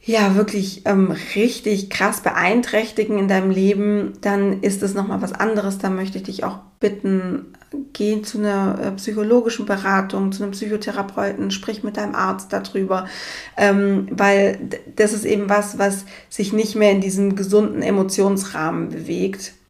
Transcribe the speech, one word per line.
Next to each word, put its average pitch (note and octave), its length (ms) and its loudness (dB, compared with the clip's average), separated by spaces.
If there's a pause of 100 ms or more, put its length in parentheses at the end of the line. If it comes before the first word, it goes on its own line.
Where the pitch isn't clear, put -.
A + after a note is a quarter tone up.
ja, G#3 320 4
wirklich, G3+ 500 0
ähm, F#3+ 300 4 (200)
richtig G#3 540 0
krass - 300 0
beeinträchtigen G#3+ 960 0
in G3 120 2
deinem F#3+ 220 2
Leben, G3+ 680 2
dann G3 420 0
ist G3 220 0
es F#3+ 100 0
nochmal G3 280 -2
was - 100 -4
anderes. G3+ 460 -2
Da G3 120 -2
möchte F#3+ 280 -4
ich F#3+ 60 -8
dich - 200 -8
auch F#3+ 160 -6 (200)
bitten, G3 720 -2 (400)
geh G#3+ 280 0
zu G#3+ 180 -8
einer, G3 420 0
äh, F#3+ 120 -4
psychologischen A3 720 0
Beratung, G3 680 0
zu G3 120 -4
einem G3+ 80 -4
Psychotherapeuten, G3+ 1000 -4
sprich G#3+ 320 -6
mit G#3 140 -6
deinem G3+ 180 -4
Arzt F#3+ 360 -2
darüber, F#3+ 560 -2 (480)
ähm, G3 560 4
weil G3 460 4
d-, F#3 220 -8 (160)
das G#3+ 180 4
ist G#3+ 100 -4
eben G3+ 240 0
was, G3+ 300 0
was G3 280 0 (240)
sich G3 220 -4
nicht G#3+ 240 0
mehr G#3 160 6
in G3 80 4
diesem F#3+ 360 2
gesunden G3+ 460 2
Emotionsrahmen F#3+ 1080 0
bewegt F3 640 -6 (160)